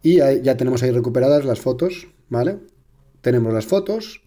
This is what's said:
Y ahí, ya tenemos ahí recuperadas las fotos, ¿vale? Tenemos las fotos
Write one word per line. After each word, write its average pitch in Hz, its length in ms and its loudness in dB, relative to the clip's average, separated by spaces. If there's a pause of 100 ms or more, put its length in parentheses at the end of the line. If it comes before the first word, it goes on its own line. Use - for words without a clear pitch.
Y 170 180 4
ahí, 135 220 2
ya 131 160 0
tenemos 123 260 -2
ahí 127 80 0
recuperadas 127 540 0
las 120 160 -2
fotos, 160 480 -4 (180)
¿vale? 147 320 -4 (640)
Tenemos 117 320 0
las 110 120 -2
fotos 202 600 -4